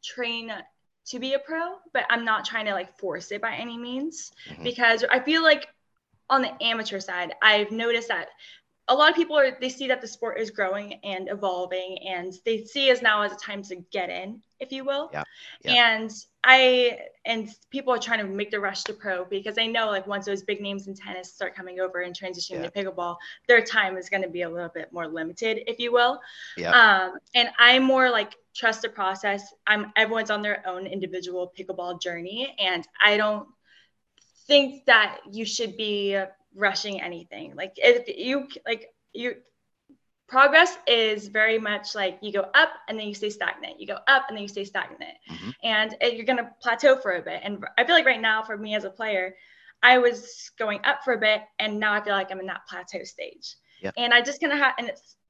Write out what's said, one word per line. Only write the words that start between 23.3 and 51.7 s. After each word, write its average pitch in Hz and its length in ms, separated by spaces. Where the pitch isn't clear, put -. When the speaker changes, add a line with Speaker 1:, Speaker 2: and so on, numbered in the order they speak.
Speaker 1:
their 233 160
time 202 340
is 180 120
gonna 190 180
be 175 140
a 170 80
little 170 200
bit 165 220
more 170 160
limited, 165 640
if 233 100
you 240 140
will. 247 260
Speaker 2:
Yeah. - 140
Speaker 1:
Um, 196 480
and 240 220
I 240 220
more, 262 300
like, 214 260
trust 220 280
the 226 80
process. 202 640
I'm, 208 300
everyone's 220 340
on 208 120
their 208 260
own 185 200
individual 180 680
pickleball 180 440
journey, 190 580
and 185 260
I 208 140
don't 214 320
think 277 420
that 220 340
you 220 140
should 214 320
be 202 440
rushing 196 460
anything. 170 540
Like, 190 220
if 240 300
you, 262 400
like, 226 260
you, 240 220
progress 285 500
is 214 400
very 220 300
much 208 380
like 190 260
you 208 100
go 190 220
up 311 160
and 220 120
then 214 80
you 208 60
stay 208 160
stagnant. - 500
You 196 80
go 202 200
up 269 200
and 220 100
then 202 60
you 202 40
stay 202 180
stagnant. - 500
Speaker 2:
Mm-hmm. - 180
Speaker 1:
And 220 380
it, 240 140
you're 226 100
gonna 240 260
plateau 247 360
for 208 160
a 180 80
bit. 165 220
And 202 200
I 247 80
feel 339 100
like 320 100
right 240 160
now 220 220
for 220 140
me 214 180
as 202 80
a 196 60
player, 190 460
I 247 160
was 240 600
going 208 240
up 269 200
for 254 100
a 233 40
bit 214 240
and 214 220